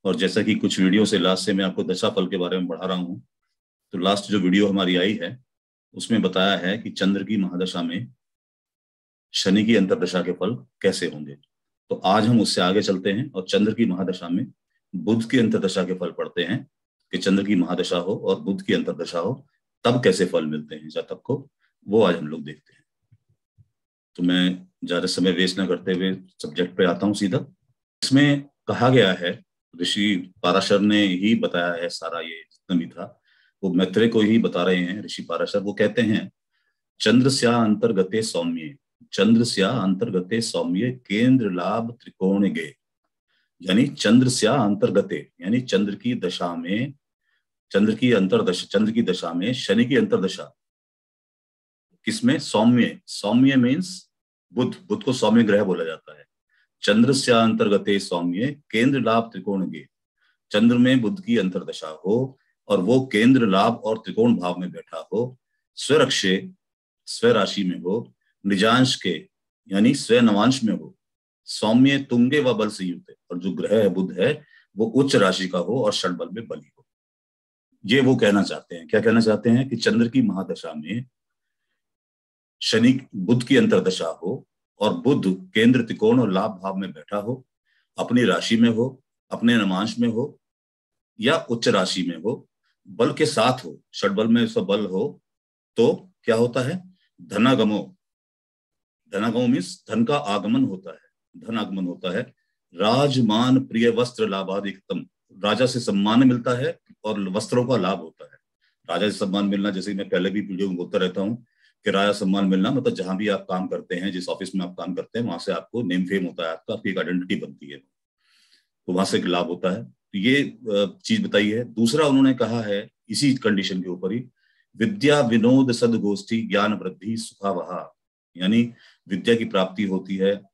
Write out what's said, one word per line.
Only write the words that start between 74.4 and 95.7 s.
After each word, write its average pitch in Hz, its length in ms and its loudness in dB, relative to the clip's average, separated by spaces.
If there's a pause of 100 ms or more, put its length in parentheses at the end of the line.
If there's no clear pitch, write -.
वो 110 80 2
उच्च 135 300 2
राशि 95 320 2
का 90 120 -4
हो 85 260 -2
और 104 80 0
षड 90 180 -4
बल 85 220 -8
में 113 140 -10
बली - 300 -14
हो। - 100 -20 (1000)
ये 131 160 4
वो 127 140 6
कहना 101 280 4
चाहते 80 320 -8
हैं। 82 120 -16
क्या 110 140 2
कहना 113 180 4
चाहते 107 300 2
हैं? 135 200 4
कि 117 60 -4
चंद्र 113 320 2
की 131 140 2
महादशा 92 520 -4
में 92 320 -8 (1600)
शनि, 120 360 4 (160)
बुध 110 280 0
की 135 140 4
अंतर्दशा 92 500 2
हो 87 400 -8 (320)
और 107 140 0
बुध 110 600 0
केंद्र 117 280 6
त्रिकोण 110 380 2
और 104 120 0
लाभ 101 200 -2
भाव 95 240 -10
में 95 180 -8
बैठा 78 240 -10
हो, 120 300 -8 (500)
अपनी 117 260 2
राशि 95 340 2
में 117 120 6
हो, 113 340 -2 (280)
अपने 117 260 2
नवांश 101 420 0
में 120 80 2
हो 120 320 -4 (800)
या 131 160 2
उच्च 127 320 -2
राशि 92 360 0
में 85 140 -6
हो, 101 320 -6 (380)
बल 120 260 -2
के 151 120 0
साथ 123 400 0
हो, - 160 -16 (140)
षड 101 160 -2
बल 110 160 0
में 117 160 4
उसका 110 180 -2
बल 101 240 -2
हो, 95 360 -6 (540)